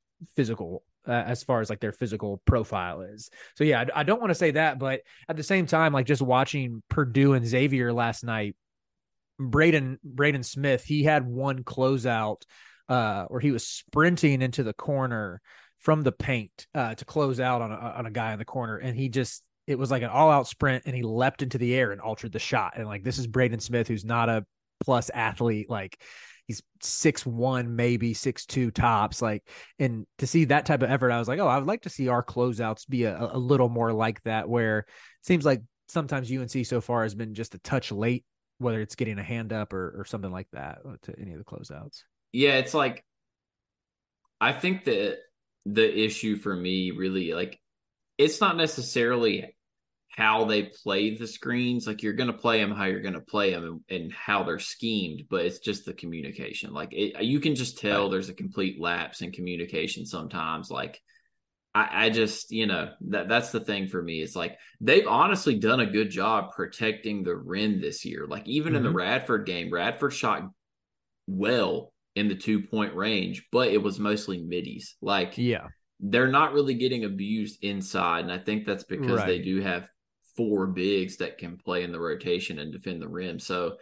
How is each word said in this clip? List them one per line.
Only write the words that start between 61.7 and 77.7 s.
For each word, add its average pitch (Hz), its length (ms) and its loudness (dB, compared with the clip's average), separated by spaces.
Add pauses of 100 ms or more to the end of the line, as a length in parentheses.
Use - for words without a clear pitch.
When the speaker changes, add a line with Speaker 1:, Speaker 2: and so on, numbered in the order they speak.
Speaker 2:
I, 104 320 2
I 117 60 4
just, 110 400 0
you 110 160 0
know, 87 260 -4 (140)
that, 95 200 -2
that's 117 240 0
the 117 80 -2
thing 101 280 -4
for 92 160 -6
me. 82 180 -6
It's - 140 -8
like, - 200 -6 (240)
they've - 280 6
honestly 156 500 4
done 110 220 4
a 107 120 2
good 104 200 0
job 98 440 0
protecting 107 680 -4
the 87 120 -2
rim 98 460 -2
this - 240 -8
year. 76 220 -10
Like, - 200 -10
even 151 280 0
in 135 80 2
the 117 60 2
Speaker 1:
Mm-hmm. 170 80 0
Speaker 2:
Radford 107 500 -2
game, 87 260 -4
Radford 117 400 0
shot 98 300 -2 (840)
well 101 640 0 (240)
in 104 120 0
the 98 80 -2
two-point 104 600 -2
range, 95 560 -2
but 123 180 4
it 104 120 4
was 98 180 -2
mostly 104 400 -2
middies. - 600 -8
Like, 98 380 0
Speaker 1:
Yeah. 120 300 0 (320)
Speaker 2:
they're 117 280 4
not 139 260 4
really 139 200 4
getting 123 320 0
abused 101 580 -4
inside, 95 580 0